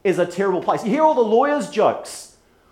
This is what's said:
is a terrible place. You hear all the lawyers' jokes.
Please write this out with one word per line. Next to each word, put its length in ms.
is 160
a 60
terrible 380
place. 200
You 80
hear 120
all 120
the 60
lawyers' 480
jokes. 680